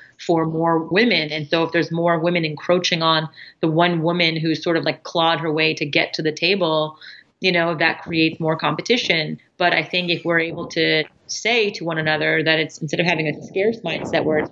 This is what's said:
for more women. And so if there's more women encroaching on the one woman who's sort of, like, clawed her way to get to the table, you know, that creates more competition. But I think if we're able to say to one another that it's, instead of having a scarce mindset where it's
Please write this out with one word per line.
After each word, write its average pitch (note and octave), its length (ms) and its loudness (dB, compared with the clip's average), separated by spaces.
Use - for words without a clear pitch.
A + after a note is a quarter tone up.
for E3 260 0
more E3 340 0
women. E3 520 2
And D3+ 160 -6
so E3 160 2
if E3 80 -2
there's E3 180 0
more E3+ 300 2
women F3 240 0
encroaching E3 580 0
on D#3+ 280 2
the D#3+ 80 2
one E3+ 340 2
woman E3+ 320 2
who's D#3 260 0
sort E3+ 140 0
of, D#3+ 80 0
like, D3+ 200 -4
clawed E3 360 0
her D#3+ 140 -2
way D#3 220 2
to E3 100 -4
get D#3 300 0
to - 60 -6
the D#3 120 0
table, D#3 640 0
you F3+ 140 0
know, E3+ 220 2
that D#3+ 260 0
creates D#3+ 400 0
more D#3+ 160 0
competition. D#3 840 0
But F3 160 2
I E3 100 0
think F3 260 -2
if E3 160 -2
we're E3+ 160 2
able E3 260 -6
to D#3+ 380 0
say A3 420 0
to G3+ 160 -8
one E3 120 -2
another D#3 460 0
that D#3+ 160 2
it's, D#3 200 -4
instead D#3+ 200 -4
of F3 60 2
having D#3+ 240 0
a D#3 120 -6
scarce G#3 380 -2
mindset D#3+ 460 -4
where D#3 140 2
it's D3+ 120 -6